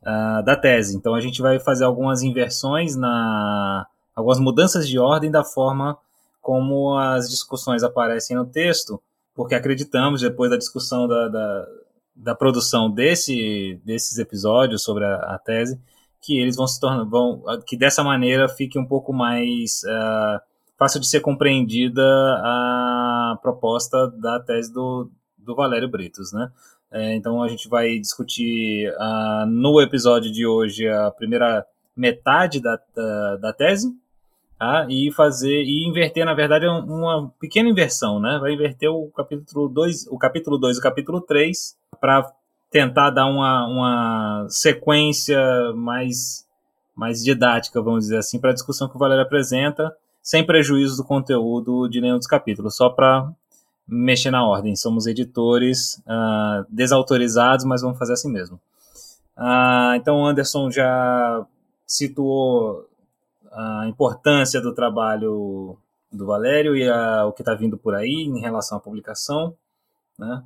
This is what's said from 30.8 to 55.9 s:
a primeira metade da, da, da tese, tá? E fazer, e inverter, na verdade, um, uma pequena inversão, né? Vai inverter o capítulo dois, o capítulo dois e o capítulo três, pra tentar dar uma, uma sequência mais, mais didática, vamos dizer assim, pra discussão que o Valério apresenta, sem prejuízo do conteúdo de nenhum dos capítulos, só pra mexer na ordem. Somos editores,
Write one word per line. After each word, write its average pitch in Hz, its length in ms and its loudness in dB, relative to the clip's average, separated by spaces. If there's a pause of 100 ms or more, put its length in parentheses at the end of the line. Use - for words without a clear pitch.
a 104 240 0
primeira 113 540 0 (300)
metade 127 640 2
da, 117 180 -2 (160)
da, 104 420 -4
da 107 160 -6
tese, 202 400 0 (640)
tá? 139 320 0
E 135 220 0
fazer, 143 520 2
e 147 240 -2
inverter, 165 380 0
na 160 80 0
verdade, 151 340 2
um, 170 120 0
uma 160 500 -4 (100)
pequena 220 300 2
inversão, 135 500 0
né? 123 200 0
Vai 139 140 -2
inverter 147 360 0
o 160 200 -4
capítulo 147 600 -6
dois, 160 380 -2
o 127 100 -10
capítulo 143 400 0
dois 127 200 2
e - 20 -6
o - 40 -10
capítulo 147 380 -2
três, 156 560 0 (220)
pra 135 300 4 (420)
tentar 143 380 4
dar 131 160 2
uma, 131 420 0
uma 113 800 -2
sequência 147 960 2 (340)
mais, 123 720 -6 (480)
mais 117 260 -4
didática, 120 600 2
vamos 113 240 0
dizer 110 120 0
assim, 110 220 -4
pra 127 140 2
discussão 131 340 -6
que 127 80 -12
o 127 40 -14
Valério 135 240 4
apresenta, 143 680 0 (280)
sem 160 240 2
prejuízo 139 520 4
do 131 60 -4
conteúdo 123 840 -2
de 120 100 -4
nenhum 123 180 0
dos 120 100 -6
capítulos, 107 480 -2
só 127 140 4
pra 131 420 4 (560)
mexer 123 420 2
na 127 180 4
ordem. 98 280 0
Somos 113 320 -2
editores, 120 1000 0